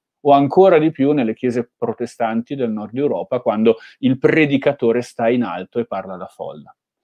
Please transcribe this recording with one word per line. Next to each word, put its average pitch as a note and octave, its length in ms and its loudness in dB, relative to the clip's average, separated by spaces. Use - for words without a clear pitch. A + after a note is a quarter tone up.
o C#3+ 40 4
ancora D#3 480 6
di D#3 100 2
più C#3 220 0
nelle A#2 240 -2
chiese B2 420 -4
protestanti A#2 800 -6
del B2 160 -4
nord G#2+ 260 -8
Europa, B2 440 -2
quando A2 360 2
il C3 180 0
predicatore C#3 840 0
sta A#2 260 -4
in B2 140 0
alto F#2 340 -8
e A#2 80 -4
parla F#2+ 300 -10
alla F2+ 100 -14
folla. C#2+ 500 -16